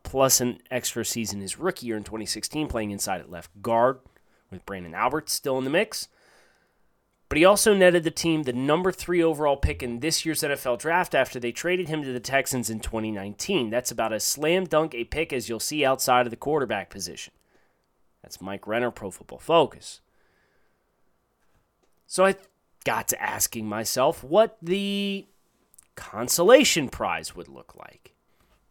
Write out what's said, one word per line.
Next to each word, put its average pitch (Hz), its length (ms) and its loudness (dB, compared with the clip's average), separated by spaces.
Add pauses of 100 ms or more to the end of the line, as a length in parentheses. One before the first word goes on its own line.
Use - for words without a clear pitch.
plus 131 380 2
an 120 180 -2 (100)
extra 120 360 -4
season 104 340 -4
his 98 180 -8
rookie 165 280 -4
year 110 100 -4
in 104 80 -6
twenty 107 220 -8
sixteen, 147 420 -6
playing 107 240 -4
inside 98 300 -4
at 80 100 -18
left 90 300 -16
guard 120 380 4 (500)
with 92 160 -18
Brandon 90 280 -12
Alberts 131 380 0
still 131 260 -2
in 131 60 -2
the 135 60 -4
mix, 196 380 -2 (1200)
but 147 80 0
he 160 80 8
also 208 280 6
netted 180 300 6
the 160 80 0
team 160 320 0
the 127 100 -2
number 151 380 2
three 175 300 -2
overall 147 360 2
pick 143 260 -2
in 120 160 -6
this 156 260 -2
year's 156 180 -2
N 143 80 -2
F 135 140 -4
L 120 120 0
Draft 165 360 0
after 131 260 2
they 120 120 -4
traded 180 380 -2
him 156 140 -4
to 131 100 -6
the 123 60 -4
Texans 127 500 0
in 110 100 -6
twenty 110 320 -4
nineteen. 104 580 -4
That's 123 220 -2
about 113 220 -2
as 104 100 -4
slam 170 420 0
dunk 156 300 0
a 117 80 -6
pick - 300 -4
as 123 140 -4
you'll 113 120 -6
see 147 260 0
outside 131 400 4
of 117 60 -6
the 113 60 -12
quarterback 117 520 -2
position. 90 440 -12 (880)
That's - 180 -20
Mike 98 280 -10
Renner, 117 240 0
Pro 101 180 -12
Football - 300 -18
Focus. - 600 2 (2000)
So - 180 0
I 190 120 4 (480)
got 110 240 -2
to - 120 -4
asking 107 480 -4
myself 127 560 0
what 185 380 2
the 202 640 -4 (680)
consolation 170 920 4
prize 87 480 -6
would 85 120 -14
look 65 280 -20
like. - 380 -20 (580)